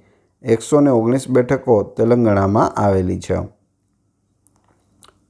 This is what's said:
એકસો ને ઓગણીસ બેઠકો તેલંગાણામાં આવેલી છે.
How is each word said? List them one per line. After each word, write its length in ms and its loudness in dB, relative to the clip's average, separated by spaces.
એકસો 380 0
ને 100 4
ઓગણીસ 380 0
બેઠકો 540 0
તેલંગાણામાં 880 0
આવેલી 400 0
છે. 160 -6